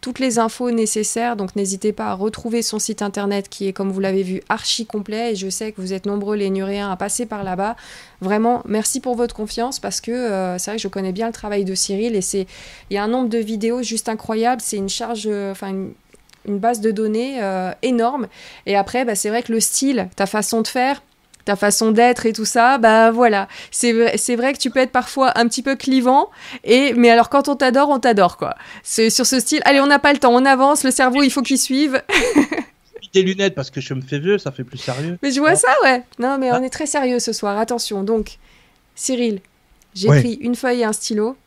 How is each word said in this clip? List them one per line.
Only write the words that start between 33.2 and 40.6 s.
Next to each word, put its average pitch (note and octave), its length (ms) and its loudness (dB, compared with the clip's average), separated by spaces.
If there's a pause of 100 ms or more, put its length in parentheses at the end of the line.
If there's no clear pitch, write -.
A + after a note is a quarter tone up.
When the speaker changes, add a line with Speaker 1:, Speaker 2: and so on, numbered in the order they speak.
Speaker 2:
lunettes, F#3+ 320 0
parce C3+ 160 -8
que C3+ 100 -8
je B2+ 120 -10
me C3 80 -6
fais C3 180 -6
vieux, F#3+ 200 0
ça F#3+ 140 -6
fait C3 120 -10
plus B2+ 140 -16
sérieux. D3+ 440 -6
Speaker 1:
Mais C#4 100 0
je C4+ 80 0
vois D4+ 100 4
Speaker 2:
Ouais. F#4 60 4
Speaker 1:
ça, - 120 2 (140)
ouais. B3+ 200 4 (160)
Non, C4+ 200 -2
mais C4 120 0
Speaker 2:
Ah. A#3+ 100 2
Speaker 1:
on B3+ 40 -4
est B3+ 60 -6
très D#4 160 -6
sérieux C4 320 0
ce A#3 140 -4
soir, G#3 260 -4
attention. A3 460 -4
Donc, G#3+ 340 -4 (560)
Cyril, A#3 460 -2 (540)
j'ai G3 140 0
Speaker 2:
Ouais. B3 120 8
Speaker 1:
pris A#3+ 140 0
une A#3 200 -4
feuille B3 260 0